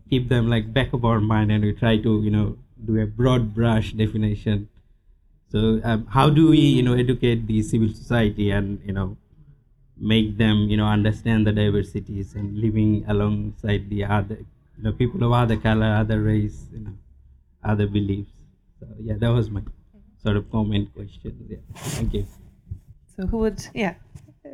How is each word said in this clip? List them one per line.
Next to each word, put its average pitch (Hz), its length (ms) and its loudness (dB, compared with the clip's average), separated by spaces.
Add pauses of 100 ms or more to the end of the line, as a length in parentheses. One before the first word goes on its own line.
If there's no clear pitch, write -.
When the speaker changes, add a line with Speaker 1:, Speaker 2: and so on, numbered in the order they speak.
Speaker 1:
keep 127 200 0
them, 120 200 2
like, 113 240 0
back 127 200 0
of 120 100 -2
our 113 160 4
mind, 107 320 2
and 107 120 2
we 104 100 0
try 113 240 2
to, 107 260 2
you 104 80 0
know, 107 260 0 (260)
do 110 180 0
a 107 40 0
broad 117 480 0
brush 113 380 0
definition. 107 800 -2 (800)
So, 110 340 0
um, 113 240 -2
how 135 220 4
do 160 200 6
we, 151 100 6
you 135 220 4
know, 123 120 2
educate 120 520 0
the 107 160 4
civil 110 280 0
society 104 640 0
and, 101 340 -2
you 101 80 -6
know, 98 240 -4 (800)
make 107 400 0
them, 107 320 2
you 107 80 2
know, 107 80 2
understand 107 600 2
the 107 40 4
diversities 101 840 -2
and 104 220 -8
living 107 500 0
alongside 104 800 -2
the 101 160 -4
other, 101 320 -2 (400)
you 110 60 -10
know, 110 80 0
people 127 320 -2
of 120 80 2
other 117 260 2
color, 110 280 2
other 110 360 0
race, 107 500 -2
you 110 80 -16
know, 104 140 -14 (720)
other 104 240 0
beliefs? 101 440 -2 (480)
So, - 80 -18 (120)
yeah, 110 180 -6
that 117 120 0
was 117 200 2
my 101 120 -6 (600)
sort 104 140 0
of 104 120 -4
comment 107 440 -2
question. 107 560 -14
Yeah, 110 80 -14 (180)
thank - 380 -6
you. 101 120 -4 (920)
Speaker 2:
So 185 120 -6
who 220 120 -2
would, 220 340 -2
yeah. 196 220 -4 (580)